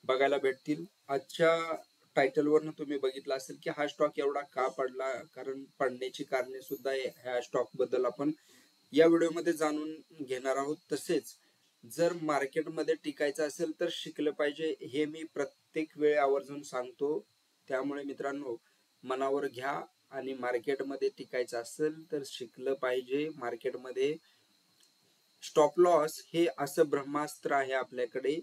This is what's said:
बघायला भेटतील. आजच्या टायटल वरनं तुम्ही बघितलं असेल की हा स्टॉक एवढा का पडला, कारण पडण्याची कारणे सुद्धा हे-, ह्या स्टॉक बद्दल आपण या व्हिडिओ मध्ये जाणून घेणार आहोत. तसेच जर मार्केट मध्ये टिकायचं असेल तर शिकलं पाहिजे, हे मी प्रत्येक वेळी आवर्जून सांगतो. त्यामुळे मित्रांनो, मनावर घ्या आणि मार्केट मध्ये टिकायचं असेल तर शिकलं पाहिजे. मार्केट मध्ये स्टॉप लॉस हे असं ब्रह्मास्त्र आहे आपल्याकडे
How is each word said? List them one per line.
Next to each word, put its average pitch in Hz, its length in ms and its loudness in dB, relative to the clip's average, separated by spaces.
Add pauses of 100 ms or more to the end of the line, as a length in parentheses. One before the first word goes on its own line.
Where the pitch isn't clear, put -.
बघायला 139 340 4
भेटतील. 135 460 -2 (240)
आजच्या 165 480 2 (600)
टायटल 143 300 4
वरनं 156 320 4
तुम्ही 143 200 -4
बघितलं 131 380 -2
असेल 135 260 -10
की 170 80 -2
हा 147 180 -2
स्टॉक 147 300 0
एवढा 143 220 0 (120)
का 131 160 0
पडला, 131 420 -2 (240)
कारण 135 300 -8 (140)
पडण्याची 127 460 -2
कारणे 131 380 -2
सुद्धा 135 300 -4
हे-, 131 240 -2
ह्या 123 260 -2
स्टॉक 123 340 -2
बद्दल 127 280 2
आपण 143 280 0 (600)
या 156 140 8
व्हिडिओ 165 240 6
मध्ये 165 220 0
जाणून 156 420 -2 (260)
घेणार 131 360 -2
आहोत. 143 200 -2 (160)
तसेच - 420 -2 (500)
जर 160 280 2 (100)
मार्केट 147 460 0
मध्ये 156 260 0 (100)
टिकायचं 151 420 0
असेल 160 340 -4
तर 175 120 0
शिकलं 151 400 -4
पाहिजे, 147 500 -2
हे 147 240 -2
मी 160 180 -10 (100)
प्रत्येक 147 640 -6
वेळी 147 180 4
आवर्जून 139 480 2
सांगतो. 131 540 -4 (500)
त्यामुळे 139 360 -2
मित्रांनो, 139 520 -6 (480)
मनावर 135 420 0
घ्या 131 340 -4 (320)
आणि 135 220 -6
मार्केट 123 480 -2
मध्ये 131 260 -2 (100)
टिकायचं 120 400 -4
असेल 151 360 -2 (180)
तर 143 140 -2
शिकलं 127 480 -4
पाहिजे. 131 640 0
मार्केट 123 400 -4
मध्ये 127 380 -2 (1300)
स्टॉप 151 380 4
लॉस 160 460 6
हे 170 200 2 (120)
असं 160 320 2
ब्रह्मास्त्र 143 640 -2
आहे 131 180 2
आपल्याकडे 131 720 -2